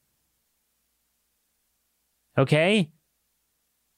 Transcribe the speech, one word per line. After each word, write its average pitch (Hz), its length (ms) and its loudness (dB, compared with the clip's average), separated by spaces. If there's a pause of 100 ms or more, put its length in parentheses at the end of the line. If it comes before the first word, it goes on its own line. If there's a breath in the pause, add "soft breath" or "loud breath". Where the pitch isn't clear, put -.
(2250)
Okay? 156 560 0 (1080)